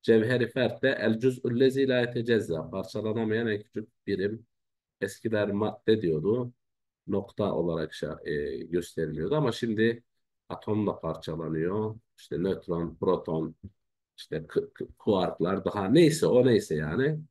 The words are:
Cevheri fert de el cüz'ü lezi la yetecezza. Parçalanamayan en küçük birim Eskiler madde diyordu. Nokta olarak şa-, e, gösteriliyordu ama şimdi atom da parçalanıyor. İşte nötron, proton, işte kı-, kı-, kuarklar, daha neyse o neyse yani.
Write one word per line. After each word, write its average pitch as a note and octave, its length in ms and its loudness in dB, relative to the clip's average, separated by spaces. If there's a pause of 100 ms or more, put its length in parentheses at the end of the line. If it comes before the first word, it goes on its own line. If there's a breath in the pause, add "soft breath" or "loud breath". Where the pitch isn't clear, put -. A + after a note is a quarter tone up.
Cevheri A#2 460 4
fert A#2+ 360 -2
de C3 60 4
el A2 300 0
cüz'ü B2+ 400 0
lezi C3 280 4
la B2 120 2
yetecezza. A2+ 680 0
Parçalanamayan A2 760 -2
en G#2 140 -2
küçük - 280 -12 (180)
birim G2+ 400 -4 (540)
Eskiler G#2 500 -2
madde G#2+ 500 0
diyordu. G2 520 0 (540)
Nokta G2 480 -4
olarak E2 380 -2
şa-, - 360 -8
e, C#2+ 280 -4
gösteriliyordu E2 760 -4
ama D3 160 0
şimdi A2+ 520 0 (460)
atom G#2 380 -2
da - 120 -2
parçalanıyor. E2 960 -4 (220)
İşte - 200 -8
nötron, E2+ 600 -4
proton, E2 560 0 (600)
işte - 300 -10
kı-, - 260 -4
kı-, - 240 -12
kuarklar, F#2 680 0
daha F#2+ 240 -2
neyse D#3 380 6
o B2 180 6
neyse G#2+ 300 4
yani. A2+ 440 -2 (120)